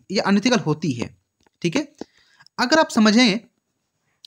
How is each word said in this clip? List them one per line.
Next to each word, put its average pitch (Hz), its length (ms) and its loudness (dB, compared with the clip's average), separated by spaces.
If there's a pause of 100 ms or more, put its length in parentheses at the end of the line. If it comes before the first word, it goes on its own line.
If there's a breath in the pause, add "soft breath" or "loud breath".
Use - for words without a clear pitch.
(100)
या 196 140 -2
अनएथिकल 202 340 2
होती 151 340 -4
है। 117 240 -10 (460)
ठीक 170 140 -2
है, 294 160 -6 (640 loud breath)
अगर 254 200 0
आप 311 100 2
समझें, 220 520 2 (880)